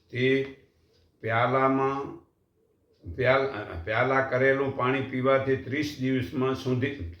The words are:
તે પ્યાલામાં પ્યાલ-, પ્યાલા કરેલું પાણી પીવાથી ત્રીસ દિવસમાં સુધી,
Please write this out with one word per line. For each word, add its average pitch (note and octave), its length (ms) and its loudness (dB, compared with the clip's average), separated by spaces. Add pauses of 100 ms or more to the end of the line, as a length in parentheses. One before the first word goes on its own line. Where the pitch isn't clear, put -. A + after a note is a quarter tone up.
(100)
તે C3+ 460 0 (640)
પ્યાલામાં C3+ 1040 0 (920)
પ્યાલ-, C3 340 2 (340)
પ્યાલા B2+ 380 2
કરેલું C3+ 500 2
પાણી C3 300 0
પીવાથી C3 540 2
ત્રીસ C#3+ 440 -6
દિવસમાં C3 560 0
સુધી, B2+ 640 -2